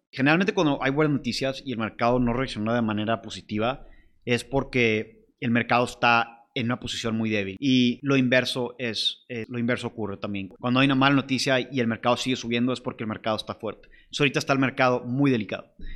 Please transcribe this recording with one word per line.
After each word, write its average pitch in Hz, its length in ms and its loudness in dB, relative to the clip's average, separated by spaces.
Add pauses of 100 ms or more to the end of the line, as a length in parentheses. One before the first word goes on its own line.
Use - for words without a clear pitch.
(120)
Generalmente 165 420 2
cuando 151 300 0
hay 131 80 0
buenas 151 220 2
noticias 135 500 -4
y 135 80 -8
el 110 60 -4
mercado 117 420 0
no 120 140 2
reaccionó 117 400 -2
de 120 80 2
manera 107 400 0
positiva 107 640 -4 (380)
es 120 180 0
porque 117 840 0 (140)
el 123 120 -2
mercado 120 340 2
está 117 680 0
en 123 120 -2
una 123 120 -2
posición 113 380 -4
muy 113 140 0
débil. 98 280 -2
Y 127 440 2
lo 139 120 2
inverso 127 640 2
es, - 500 -6
eh, 117 200 -8
lo 123 100 -6
inverso 120 300 0
ocurre 101 300 -6
también. 101 320 -8 (100)
Cuando 123 200 2
hay 135 60 6
una 139 100 2
mala 135 200 4
noticia 131 440 0
y 131 200 -4
el 117 80 2
mercado 113 300 0
sigue 127 180 -2
subiendo 120 380 -2
es 117 80 -8
porque 123 220 -8
el 110 40 -6
mercado 107 300 -2
está - 180 -8
fuerte. - 320 -10
Entonces, - 320 -14
ahorita 143 200 2
está 143 140 0
el 131 60 2
mercado 127 440 2
muy 135 280 2
delicado. 107 420 -4 (220)